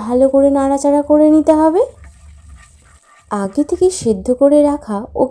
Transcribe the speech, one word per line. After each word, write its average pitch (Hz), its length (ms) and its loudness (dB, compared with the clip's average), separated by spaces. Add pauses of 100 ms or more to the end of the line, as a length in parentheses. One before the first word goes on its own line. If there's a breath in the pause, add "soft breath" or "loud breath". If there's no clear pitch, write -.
ভালো 247 200 0 (100)
করে 277 140 4 (100)
নাড়াচাড়া 277 520 0
করে 302 240 4
নিতে 311 260 2
হবে। 320 220 0 (1500)
আগে 202 400 -6
থেকে 359 160 0 (140)
সেদ্ধ 202 260 -4 (140)
করে 285 180 4 (120)
রাখা - 280 -8 (220)
ও - 100 2